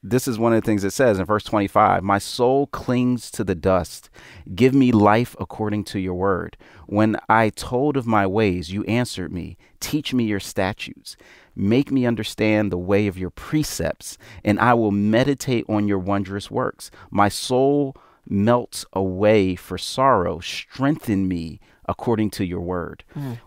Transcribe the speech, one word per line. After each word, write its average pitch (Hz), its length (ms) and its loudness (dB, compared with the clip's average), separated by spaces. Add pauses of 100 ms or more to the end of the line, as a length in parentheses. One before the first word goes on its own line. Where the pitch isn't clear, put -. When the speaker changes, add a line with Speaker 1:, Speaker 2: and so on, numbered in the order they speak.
Speaker 1:
this 117 240 0
is 117 120 -2
one 117 140 4
of 110 80 4
the - 40 -8
things 104 180 0
it 98 80 -2
says 117 260 2
in 92 80 -2
verse 104 200 0
twenty-five, 98 580 2
"My 98 160 2
soul 131 480 0
clings 123 640 -2
to 104 140 -6
the 92 100 0
dust. 90 540 -2 (440)
Give 123 200 4
me 131 180 6
life 107 480 4
according 104 460 -6
to - 140 -8
your 92 160 -4
word. 90 420 -2 (300)
When 107 280 2 (140)
I 110 220 4
told 139 440 -2
of 127 100 -2
my 104 220 2
ways, 92 440 0
you 98 120 -6
answered 110 480 -4
me. 85 260 -10 (220)
Teach - 340 -6
me 123 120 0
your 104 160 -2
statutes. - 760 -8 (440)
Make 113 320 2
me 131 140 0
understand 107 680 0
the 92 60 -4
way 101 300 2
of 87 100 -4
your 92 140 -8
precepts, - 880 -6 (280)
and 104 140 0
I 120 160 4
will 110 160 2
meditate 117 760 0
on 104 200 0
your 101 100 0
wondrous 98 540 -4
works. - 400 -6 (180)
My 101 200 4
soul 135 640 0 (340)
melts 113 640 0
away 95 640 2
for 92 220 -10
sorrow. 104 640 0
Strengthen 120 880 -2
me 82 320 -6 (280)
according 107 440 -2
to 101 140 -4
your 87 160 -6
word." 87 420 -8 (120)
Speaker 2:
Mm. 135 320 -10